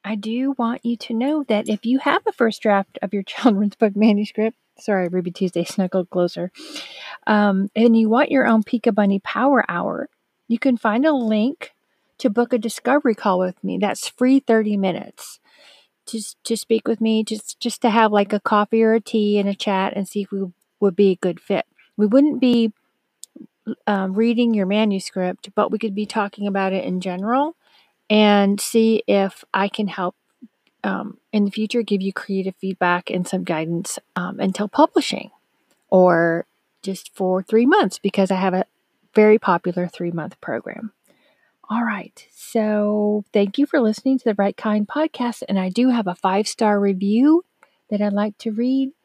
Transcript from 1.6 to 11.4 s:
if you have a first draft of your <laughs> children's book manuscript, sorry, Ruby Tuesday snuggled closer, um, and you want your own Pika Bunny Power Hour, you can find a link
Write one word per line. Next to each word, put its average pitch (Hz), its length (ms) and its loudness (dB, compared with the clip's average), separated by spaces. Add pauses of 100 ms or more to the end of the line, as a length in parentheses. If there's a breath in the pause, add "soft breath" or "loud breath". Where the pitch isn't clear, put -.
if 214 160 -4
you 254 140 0
have 302 280 0
a 427 60 -2
first 226 300 -2
draft 202 400 0
of 196 100 -6
your 196 100 -4
<laughs> - 20 -12
children's 208 500 0
book 202 200 0
manuscript, 214 640 2 (220)
sorry, 185 300 -2
Ruby 180 220 -2
Tuesday 175 340 -2
snuggled 185 440 -2
closer, 175 420 -2 (760 loud breath)
um, 208 500 2
and 226 200 6
you 220 120 4
want 247 220 2
your 254 160 2
own 220 160 4
Pika 226 320 -2
Bunny 196 240 2
Power 262 500 0
Hour, - 400 -4 (380)
you 226 120 -2
can 254 200 0
find 233 260 0
a 320 80 4
link 226 600 -2 (440)